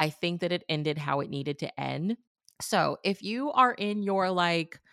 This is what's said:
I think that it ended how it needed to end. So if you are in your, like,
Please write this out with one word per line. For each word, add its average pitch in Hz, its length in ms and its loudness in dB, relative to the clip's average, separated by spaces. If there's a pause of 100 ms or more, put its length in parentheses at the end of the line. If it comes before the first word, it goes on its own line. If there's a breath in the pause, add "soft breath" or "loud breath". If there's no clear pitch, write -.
I 156 80 4
think 170 320 -2
that 175 120 0
it 175 140 -2
ended 151 300 0
how 147 240 0
it - 80 -4
needed 139 300 -4
to - 200 -8
end. 143 380 -2 (460)
So 151 420 2
if 190 180 -2
you 247 300 -4
are 247 200 6
in 208 300 -4
your, 190 280 2
like, 170 500 0 (120)